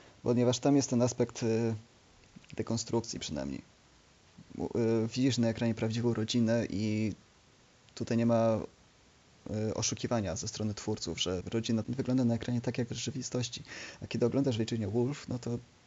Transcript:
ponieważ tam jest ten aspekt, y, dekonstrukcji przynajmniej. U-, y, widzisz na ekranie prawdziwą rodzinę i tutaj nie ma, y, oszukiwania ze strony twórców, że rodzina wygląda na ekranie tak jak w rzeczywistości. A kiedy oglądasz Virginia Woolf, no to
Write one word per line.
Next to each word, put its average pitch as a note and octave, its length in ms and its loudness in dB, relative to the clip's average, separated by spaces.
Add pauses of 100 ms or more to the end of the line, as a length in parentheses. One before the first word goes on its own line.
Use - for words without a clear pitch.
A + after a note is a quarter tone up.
(220)
ponieważ A#2+ 360 4
tam C#3+ 180 4
jest C3+ 140 2
ten A#2+ 120 4
aspekt, A#2+ 400 0
y, A2+ 320 2 (840)
dekonstrukcji A2+ 640 -2
przynajmniej. C#2 440 -6 (960)
U-, - 200 -4
y, A2+ 300 2
widzisz B2+ 300 2
na A#2 100 4
ekranie A2+ 260 0
prawdziwą A2+ 400 0
rodzinę A2+ 560 2
i G#2+ 420 0 (840)
tutaj A#2+ 220 -2
nie A#2 100 4
ma, A2+ 340 4 (920)
y, G#2+ 240 -2
oszukiwania A2 640 -2
ze F#2+ 120 -6
strony G#2+ 260 -4
twórców, - 460 -4
że F2+ 220 -2 (100)
rodzina A2+ 360 0
wygląda B2+ 360 0
na A#2 100 4
ekranie A#2+ 260 -2
tak A#2+ 180 -2
jak B2 100 0
w - 40 -8
rzeczywistości. B2 680 -4 (400)
A G2+ 40 -8
kiedy A#2 200 2
oglądasz B2+ 320 2
Virginia A2 300 0
Woolf, A#2+ 400 -2
no B2 100 -4
to A#2+ 200 -4 (280)